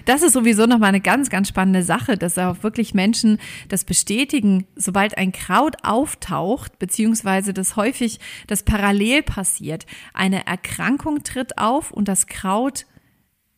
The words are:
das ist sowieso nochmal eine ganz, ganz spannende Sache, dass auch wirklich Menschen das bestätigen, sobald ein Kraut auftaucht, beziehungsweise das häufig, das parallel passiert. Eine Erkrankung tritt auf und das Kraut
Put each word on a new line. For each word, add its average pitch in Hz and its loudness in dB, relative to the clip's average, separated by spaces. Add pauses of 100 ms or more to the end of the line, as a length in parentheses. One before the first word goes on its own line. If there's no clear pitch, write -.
das 277 4
ist 349 6
sowieso 226 4
nochmal 226 6
eine 196 4
ganz, 247 2
ganz 196 0
spannende 185 2
Sache, 185 0
dass 185 -2
auch 180 -2
wirklich 220 -2
Menschen 214 2 (300)
das 190 -4
bestätigen, 202 0
sobald 190 -2
ein 185 -2
Kraut 233 0
auftaucht, 196 -4
beziehungsweise 202 0
das 190 -4
häufig, 226 -2 (300)
das 202 -4
parallel 202 2
passiert. - -6 (280)
Eine 190 0
Erkrankung 277 -4
tritt - -8
auf 254 0
und 208 -2
das 196 0
Kraut 220 -4 (720)